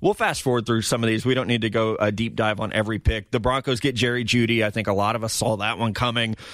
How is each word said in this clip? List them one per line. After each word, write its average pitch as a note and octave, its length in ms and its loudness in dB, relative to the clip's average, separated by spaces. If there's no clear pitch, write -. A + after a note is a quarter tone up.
We'll F#3+ 120 4
fast G3+ 300 -2
forward B2 240 0
through A2+ 160 2
some A#2 220 0
of A2+ 40 2
these. A2 160 0
We B2+ 100 2
don't B2 120 0
need A#2+ 140 0
to A2 100 -2
go A2 300 2
a G#2 100 2
deep A2 240 -2
dive G#2+ 240 0
on G2+ 140 -6
every G#2+ 260 0
pick. A2+ 320 0
The B2 80 0
Broncos B2+ 400 0
get C#3 160 -2
Jerry A#2+ 300 0
Jeudy. A2+ 400 2
I G#2 60 0
think G#2 180 -4
a G#2 40 4
lot G2+ 220 2
of A2 80 -6
us A2+ 100 -4
saw A2+ 260 0
that G#2 200 -4
one A2 160 0
coming. A#2 400 0